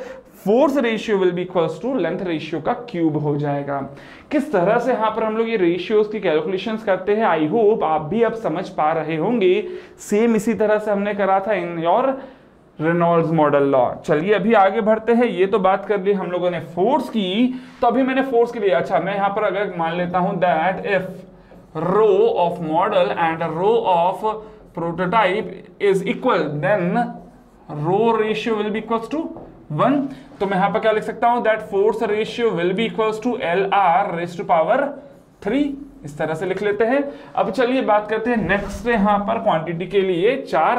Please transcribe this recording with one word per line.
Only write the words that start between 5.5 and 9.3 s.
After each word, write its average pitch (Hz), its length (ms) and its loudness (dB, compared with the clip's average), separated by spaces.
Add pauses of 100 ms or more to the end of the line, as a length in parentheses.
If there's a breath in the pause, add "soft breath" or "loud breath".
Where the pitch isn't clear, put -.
ratios 190 560 2
की 214 80 -6
calculations 185 640 -2
करते 190 320 0
हैं, 220 120 2
I 160 260 2
hope 220 300 4
आप 156 260 0
भी 226 120 0
अब 220 200 2
समझ 180 260 -4
पा 156 320 0
रहे 156 160 -4
होंगे। 190 380 2 (560 loud breath)